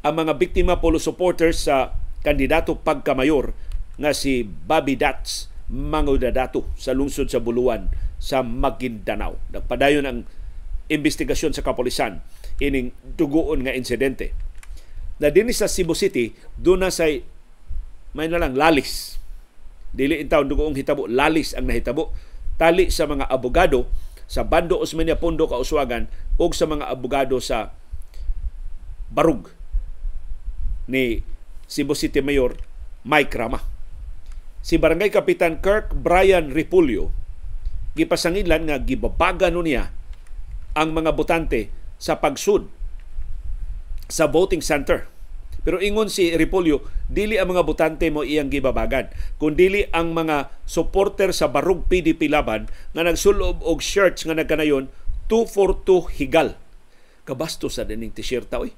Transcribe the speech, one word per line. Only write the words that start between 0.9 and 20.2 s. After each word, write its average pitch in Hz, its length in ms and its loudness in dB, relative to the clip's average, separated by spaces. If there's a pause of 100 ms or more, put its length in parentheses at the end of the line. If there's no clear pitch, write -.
supporters 165 640 2
sa 139 320 2 (320)
kandidato 147 480 2
pagkamayor 135 800 0 (400)
nga 147 160 0
si 131 320 0
Bobby 135 560 0
Dats - 480 -2 (240)
Mangudadato 135 1040 0
sa - 160 -4
lungsod 135 400 0
sa 127 80 2
Buluan 120 480 0 (320)
sa 131 240 0
Maguindanao. 117 960 -2 (160)
Nagpadayon 139 480 2
ang 120 240 -4 (640)
investigasyon 143 640 0
sa 139 80 -6
kapolisan 123 560 -2 (400)
ining 139 320 0 (240)
dugoon 151 480 0
nga 131 80 -2
insidente. 123 640 -2 (840)
Na 147 80 2
dinhi 202 240 4
sa 202 160 0
Cebu 165 320 0
City, 123 320 0 (240)
doon 185 320 4
na 170 80 -2
say, 151 320 0 (880)
may 160 160 -2
na 170 80 0
lang 139 160 0
lalis. 147 640 2 (720)
Dili 143 240 0
in 143 160 -4